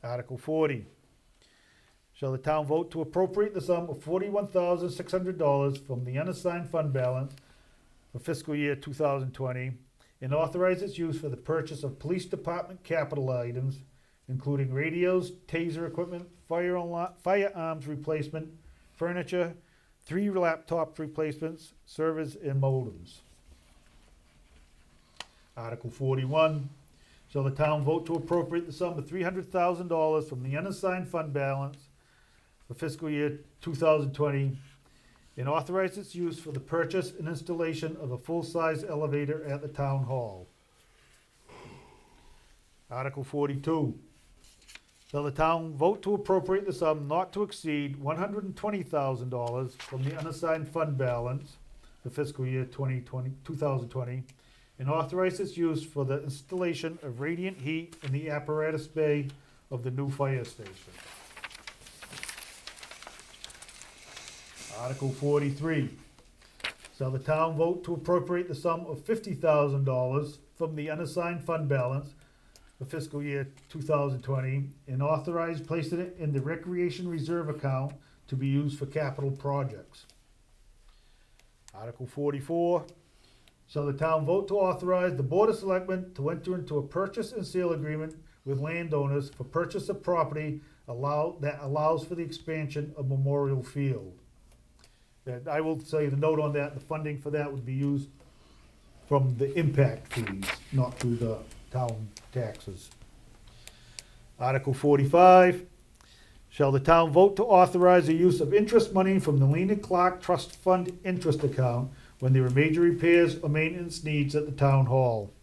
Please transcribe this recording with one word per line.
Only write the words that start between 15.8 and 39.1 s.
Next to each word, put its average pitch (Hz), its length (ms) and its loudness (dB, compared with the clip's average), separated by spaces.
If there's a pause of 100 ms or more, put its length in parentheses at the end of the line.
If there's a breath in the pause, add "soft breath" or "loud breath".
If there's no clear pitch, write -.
equipment, 175 400 -6 (200)
fire 180 280 0
alarm, 170 360 -4 (120)
firearms 180 640 0
replacement, 151 600 -4 (460 soft breath)
furniture, 175 640 -2 (480 soft breath)
three 202 260 -2
laptop 165 680 0
replacements, 156 760 -6 (140)
servers, 160 480 -4
and 135 260 -2
modems. 117 600 -2 (2250 soft breath)
Article 117 320 -10
forty-one, 139 800 2 (600 soft breath)
shall 143 120 -2
the 135 60 2
town 151 340 0
vote 160 220 0
to 170 80 -4
appropriate 170 540 -2
the 147 60 -12
sum 170 260 -4
of 131 80 -10
three 180 160 -4
hundred 185 280 -4
thousand 180 360 0
dollars 156 420 2
from 127 140 -8
the 135 120 -4
unassigned 185 520 -4
fund 156 260 -4
balance 139 440 -2 (920 soft breath)
for 123 80 -12
fiscal 160 340 -6
year 147 300 -2 (200)
two 170 140 -8
thousand 147 400 4
twenty 139 420 0 (840 soft breath)
and 131 100 -4
authorize 180 500 0
its 202 160 -14
use 175 240 -4
for 156 140 -14
the 131 80 -6
purchase 170 580 -2
and 156 80 -8
installation 160 760 -4
of 131 100 -6
a 123 60 -6
full-size 165 640 -2
elevator 147 640 -4